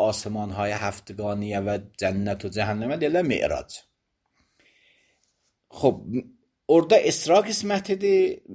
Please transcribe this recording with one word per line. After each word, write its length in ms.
asmanhaya, 720
həftqaniyə 880
və 120
cənnət 460
və 60
cəhənnəmə 480
deyərlər 260
merac. 540
Xoş, 480
orada 300
Esra 440
qismətidir, 1000